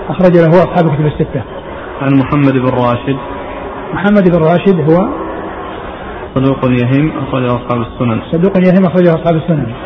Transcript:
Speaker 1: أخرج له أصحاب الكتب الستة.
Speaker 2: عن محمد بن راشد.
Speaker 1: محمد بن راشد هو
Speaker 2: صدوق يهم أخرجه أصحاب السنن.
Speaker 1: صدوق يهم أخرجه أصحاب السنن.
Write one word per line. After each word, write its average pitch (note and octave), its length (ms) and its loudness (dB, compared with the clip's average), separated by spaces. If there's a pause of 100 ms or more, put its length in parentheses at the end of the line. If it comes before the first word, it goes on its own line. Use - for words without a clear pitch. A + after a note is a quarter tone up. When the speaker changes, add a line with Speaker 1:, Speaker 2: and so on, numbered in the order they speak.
Speaker 1:
أخرج F3 280 4
له E3 120 4
أصحاب E3+ 360 4
الكتب D3 200 0
الستة. C#3+ 380 -2 (580)
Speaker 2:
عن C#3 120 0
محمد C#3 400 2
بن B2+ 160 2
راشد. B2 480 0 (760)
Speaker 1:
محمد G3 360 2
بن E3 140 2
راشد E3 480 2
هو F#3 160 4 (1300)
Speaker 2:
صدوق C3 300 0
يهم C3 520 2
أخرجه C3 280 -4
أصحاب A#2+ 360 -2
السنن. A2+ 400 -2 (100)
Speaker 1:
صدوق F3 260 2
يهم F#3 280 4
أخرجه F3 240 4
أصحاب D#3+ 260 2
السنن. C#3 380 -2 (120)